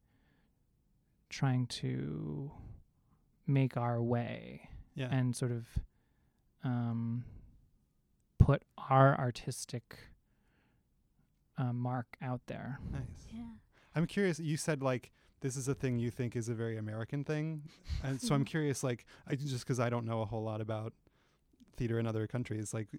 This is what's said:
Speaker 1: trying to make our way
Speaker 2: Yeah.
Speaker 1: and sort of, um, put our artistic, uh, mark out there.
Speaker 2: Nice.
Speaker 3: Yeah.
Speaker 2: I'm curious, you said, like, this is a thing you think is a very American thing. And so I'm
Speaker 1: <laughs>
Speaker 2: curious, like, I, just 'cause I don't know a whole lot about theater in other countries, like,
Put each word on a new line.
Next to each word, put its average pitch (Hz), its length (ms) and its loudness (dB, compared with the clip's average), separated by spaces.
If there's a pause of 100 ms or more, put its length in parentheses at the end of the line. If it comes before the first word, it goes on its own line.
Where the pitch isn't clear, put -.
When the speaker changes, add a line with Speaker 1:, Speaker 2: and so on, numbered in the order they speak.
(1300)
Speaker 1:
trying 127 380 2
to 147 840 -6 (960)
make 135 300 4
our 120 260 2
way 117 680 -2 (260)
Speaker 2:
Yeah. 131 160 -4
Speaker 1:
and 127 260 2
sort 123 160 0
of, 117 140 -4 (1000)
um, 120 600 -2 (1120)
put - 240 8 (260)
our 135 300 10
artistic, - 800 -4 (1600)
uh, 123 140 -2
mark 123 500 -4
out 127 240 -4
there. 113 320 -8 (140)
Speaker 2:
Nice. 139 100 -4 (300)
Speaker 3:
Yeah. 226 120 -10 (500)
Speaker 2:
I'm 160 120 2
curious, 190 320 2
you 160 180 -2
said, 151 260 -2
like, 131 280 0 (300)
this 131 160 -2
is 131 120 -2
a 139 60 2
thing 123 240 0
you 117 120 2
think 120 260 -4
is 113 120 -2
a 120 60 -2
very 113 240 -2
American 110 460 -4
thing. 156 380 -2 (400)
And 131 180 -2
so 226 140 2
I'm 139 100 4
Speaker 1:
<laughs> - 100 -4
Speaker 2:
curious, 147 280 0
like, 127 220 -2 (220)
I, 147 80 -2
just 135 320 -4
'cause 127 140 0
I 120 100 2
don't 120 160 -2
know 113 160 0
a - 40 0
whole 110 160 -4
lot 110 180 -4
about 110 320 -4 (840)
theater 117 220 2
in 117 80 2
other 110 200 0
countries, 110 460 -4
like, 110 160 -4 (100)